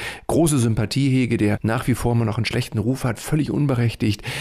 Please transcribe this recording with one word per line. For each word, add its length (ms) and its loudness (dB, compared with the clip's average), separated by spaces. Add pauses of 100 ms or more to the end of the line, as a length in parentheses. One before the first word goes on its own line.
(280)
große 320 2
Sympathie 500 2
hege, 280 2
der 240 2
nach 260 -2
wie 80 2
vor 160 0
immer 140 2
noch 120 -2
einen 80 -2
schlechten 320 -4
Ruf 260 0
hat, 160 -2
völlig 320 -2
unberechtigt. 720 0 (180)